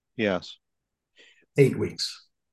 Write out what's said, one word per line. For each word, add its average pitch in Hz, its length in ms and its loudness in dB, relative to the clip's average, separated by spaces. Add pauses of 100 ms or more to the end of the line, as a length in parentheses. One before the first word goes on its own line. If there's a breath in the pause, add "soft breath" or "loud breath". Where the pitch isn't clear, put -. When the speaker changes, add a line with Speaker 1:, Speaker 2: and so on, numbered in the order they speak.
(160)
Speaker 1:
Yes. 98 420 -2 (1000 soft breath)
Speaker 2:
Eight 131 200 4
weeks. - 480 -6 (260)